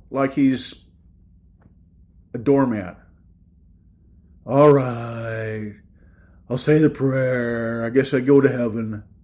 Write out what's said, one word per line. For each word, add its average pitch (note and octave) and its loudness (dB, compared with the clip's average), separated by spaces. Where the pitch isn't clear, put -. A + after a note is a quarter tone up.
like C3+ -2
he's C3+ -2
a A#2 -10
doormat. A#2 -2
"All C#3+ 6
right, A2+ -4
I'll - -4
say D3+ 2
the D3+ 4
prayer. A#2+ -4
I A#2 -4
guess C3 0
I C3 0
go C#3 6
to C3+ 6
heaven. A2+ -6